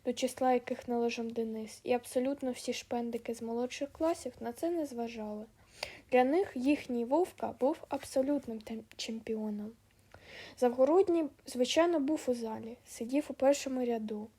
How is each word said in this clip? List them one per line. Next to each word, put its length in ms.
до 80
числа 400
яких 360
належав 440
Денис, 520
і 80
абсолютно 580
всі 220
шпендики 640
з 80
молодших 500
класів 480
на 120
це 180
не 160
зважали. 580
Для 120
них 300
їхній 500
Вовка 560
був 160
абсолютним 720
тем-, 260
чемпіоном. 720
Завгородній, 640
звичайно, 540
був 260
у 80
залі, 420
сидів 400
у 60
першому 500
ряду, 440